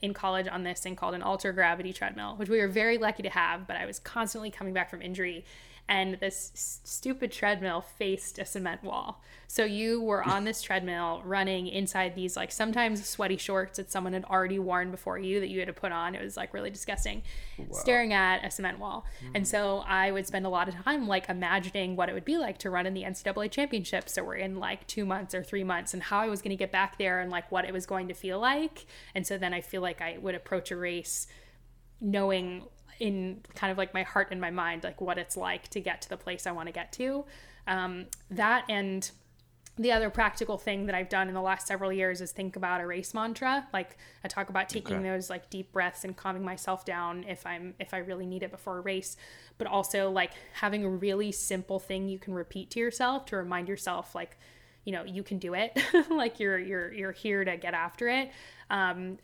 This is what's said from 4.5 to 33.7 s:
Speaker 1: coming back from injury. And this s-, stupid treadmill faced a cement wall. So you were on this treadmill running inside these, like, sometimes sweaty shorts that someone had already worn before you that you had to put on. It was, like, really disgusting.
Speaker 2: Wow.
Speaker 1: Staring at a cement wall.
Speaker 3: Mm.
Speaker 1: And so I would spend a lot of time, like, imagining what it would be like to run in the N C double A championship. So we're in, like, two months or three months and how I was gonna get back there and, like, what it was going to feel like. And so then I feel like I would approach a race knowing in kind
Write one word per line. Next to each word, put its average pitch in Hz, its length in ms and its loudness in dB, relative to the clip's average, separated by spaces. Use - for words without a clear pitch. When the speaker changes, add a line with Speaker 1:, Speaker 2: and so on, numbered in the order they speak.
Speaker 1:
coming 190 200 -6
back 180 160 2
from 180 140 -10
injury. 180 420 -4
And 190 320 2
this - 360 -2
s-, - 300 -6
stupid 262 460 -2
treadmill 185 520 0
faced - 560 -4
a 196 80 -4
cement 180 360 -4
wall. - 400 -6
So 220 180 4
you 220 340 2
were 202 240 2
on 196 200 4
this 220 180 -2
treadmill 175 640 0
running 190 400 2
inside 185 480 0
these, 185 240 -2
like, 190 120 -2
sometimes 220 560 2
sweaty 190 300 0
shorts 190 400 0
that 190 160 -6
someone 185 220 0
had 190 100 -2
already 190 340 4
worn 180 320 2
before 185 280 -4
you 196 220 0
that 190 80 0
you 190 100 -2
had 185 100 -2
to 196 60 -4
put 185 180 -2
on. 170 220 -2
It 196 100 -6
was, 202 140 -8
like, - 160 -6
really 202 160 -4
disgusting. 202 520 -2
Speaker 2:
Wow. - 140 -6
Speaker 1:
Staring 240 420 4
at 185 320 6
a 190 40 -4
cement 185 280 -4
wall. 202 260 -6
Speaker 3:
Mm. 127 120 -10
Speaker 1:
And 196 120 2
so 202 400 2
I 190 240 6
would 196 160 0
spend 190 200 -2
a - 20 2
lot 180 200 4
of 180 60 -4
time, 262 320 0
like, 185 220 2
imagining 185 680 2
what 180 120 4
it - 60 -2
would 185 100 -4
be 320 140 2
like 240 220 -2
to 190 100 -2
run 180 160 2
in 190 80 0
the 190 100 -4
N 185 100 -4
C - 80 -12
double 208 200 0
A 214 80 0
championship. 233 580 0
So 185 160 -2
we're 180 120 -4
in, 190 220 -2
like, 190 280 -4
two 208 180 -2
months 190 300 -2
or 180 100 -2
three 196 200 -2
months 180 280 0
and 185 100 -4
how 202 180 2
I 220 80 4
was 202 120 -2
gonna 196 160 -2
get 190 160 -2
back 190 240 4
there 185 240 2
and, 180 100 -2
like, 175 220 -2
what 185 140 4
it 185 80 -4
was 185 100 -2
going 185 240 -2
to 180 60 -6
feel 190 260 -4
like. 285 460 2
And 185 120 0
so 202 100 -2
then 180 160 0
I 175 80 -2
feel 185 220 -4
like 175 180 -2
I 170 160 -4
would 185 180 -2
approach 180 360 -2
a 180 80 -4
race 175 480 -2
knowing 190 640 2
in 196 440 0
kind 190 160 2